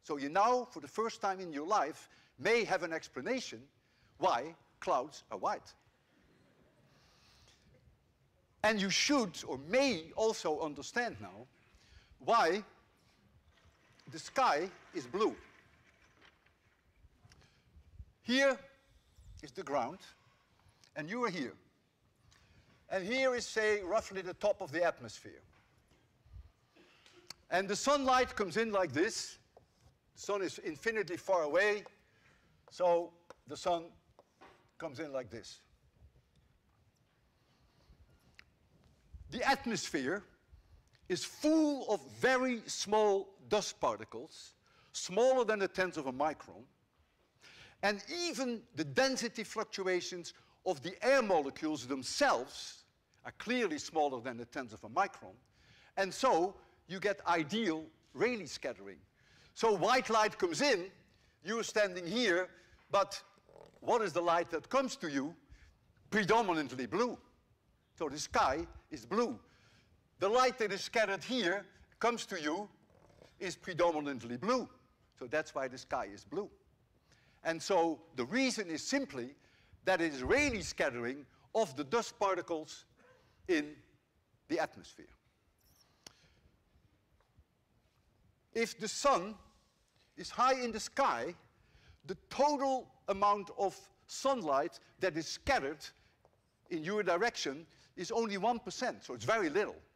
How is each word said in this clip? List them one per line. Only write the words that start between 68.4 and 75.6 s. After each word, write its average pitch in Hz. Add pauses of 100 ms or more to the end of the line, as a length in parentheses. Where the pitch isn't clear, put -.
is 123
blue. 240 (800)
The 196
light 247
that 208
is 196
scattered 196
here 202 (340)
comes 233
to 185
you 170 (720)
is 180
predominantly 147
blue. 233 (480)
So 170
that's 151
why 135